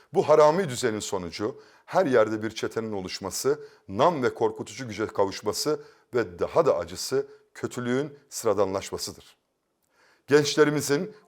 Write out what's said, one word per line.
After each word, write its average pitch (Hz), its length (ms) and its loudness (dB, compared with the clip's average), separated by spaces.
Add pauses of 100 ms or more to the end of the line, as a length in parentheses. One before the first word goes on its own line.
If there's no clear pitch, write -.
(140)
bu 185 140 2
harami 151 400 6
düzenin 113 320 -2
sonucu 98 600 -6 (260)
her 180 200 0
yerde 110 360 4
bir 110 80 -6
çetenin 110 420 -6
oluşması, 98 680 -4 (280)
nam 135 340 0
ve 117 120 0
korkutucu 117 540 -4
güce 104 180 -4
kavuşması 104 720 -2 (340)
ve 95 240 -2
daha 98 280 0
da 117 120 2
acısı 110 480 -6 (280)
kötülüğün 123 640 -6 (100)
sıradanlaşmasıdır. 95 1080 -4 (920)
Gençlerimizin 147 880 4 (140)